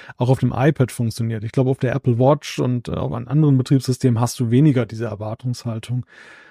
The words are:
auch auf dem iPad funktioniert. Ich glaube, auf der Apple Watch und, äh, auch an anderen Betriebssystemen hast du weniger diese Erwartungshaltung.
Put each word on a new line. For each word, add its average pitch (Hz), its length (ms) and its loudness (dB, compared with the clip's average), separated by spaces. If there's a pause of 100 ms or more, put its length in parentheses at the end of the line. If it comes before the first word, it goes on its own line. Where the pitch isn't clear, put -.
(160)
auch 123 120 -2
auf 131 100 4
dem 123 160 0
iPad 131 380 2
funktioniert. 113 500 -4
Ich 113 100 -10
glaube, 131 180 2
auf 135 80 -2
der 123 160 -2
Apple 120 260 0
Watch 147 400 2
und, 123 280 -2
äh, - 40 -6
auch - 200 -4
an 120 140 -8
anderen 143 300 4
Betriebssystemen 127 640 0
hast 120 180 -2
du 117 120 -2
weniger 127 360 4
diese 113 200 -8
Erwartungshaltung. 113 1000 -6 (440)